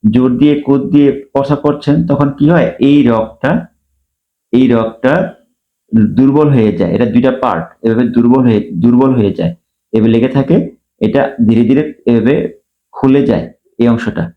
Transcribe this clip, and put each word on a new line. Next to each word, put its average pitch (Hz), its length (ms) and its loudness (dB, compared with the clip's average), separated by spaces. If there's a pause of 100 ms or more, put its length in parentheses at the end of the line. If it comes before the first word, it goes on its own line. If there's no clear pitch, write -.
জোর 123 340 0
দিয়ে, 147 240 2
কোদ 139 280 0
দিয়ে 143 200 2 (220)
প্রস্রাব 139 280 -2
করছেন, 147 360 -2 (120)
তখন 143 220 0
কি 143 200 -2
হয়? 165 180 2 (120)
এই 143 240 2
রগটা, 117 480 -2 (1000)
এই 127 160 2
রগটা 117 460 0 (960)
দুর্বল 135 400 2
হয়ে 113 220 2
যায়। 87 220 -2
এটা 123 120 0
দুইটা 110 260 0
পার্ট, 90 340 -4 (160)
এভাবে 113 220 0
দুর্বল 120 380 2
হয়ে, 113 180 2 (140)
দুর্বল 123 420 2
হয়ে 101 160 0
যায়। 85 240 -4 (380)
এভাবে 113 160 2
লেগে 117 200 2
থাকে, 139 260 0 (440)
এটা 107 220 0 (260)
ধীরে 117 160 2
ধীরে 135 200 2 (220)
এভাবে 117 300 0 (560)
খুলে 135 340 2
যায়, 82 200 -2 (320)
এই 117 100 2
অংশটা 113 360 -2 (140)